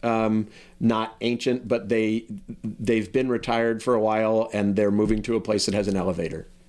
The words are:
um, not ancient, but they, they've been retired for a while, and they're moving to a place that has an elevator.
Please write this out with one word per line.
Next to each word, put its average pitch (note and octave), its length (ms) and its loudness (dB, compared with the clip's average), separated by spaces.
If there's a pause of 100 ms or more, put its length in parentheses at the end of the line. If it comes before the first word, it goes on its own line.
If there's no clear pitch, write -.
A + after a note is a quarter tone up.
um, A2 460 2 (320)
not A2+ 400 0
ancient, A#2+ 480 -2
but G2+ 220 -2
they, A2 340 0 (400)
they've G#2+ 480 -2
been C3 160 2
retired A#2 560 0
for B2 100 2
a A2 60 2
while, A2 520 2
and G2+ 220 2
they're G#2 160 4
moving G#2 320 2
to A#2 140 -2
a G#2 40 2
place G#2+ 260 -2
that G2 80 -2
has G2+ 120 0
an G2 100 -2
elevator. E2+ 520 -4 (200)